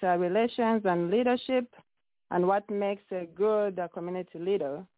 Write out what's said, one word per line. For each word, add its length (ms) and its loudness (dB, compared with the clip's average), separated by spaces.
uh, 140 4
relations 680 2
and 240 2
leadership 560 0
and 160 2
what 220 2
makes 420 -2
a 140 -6
good, 440 0
uh, 100 -4
community 500 -8
leader. 460 -2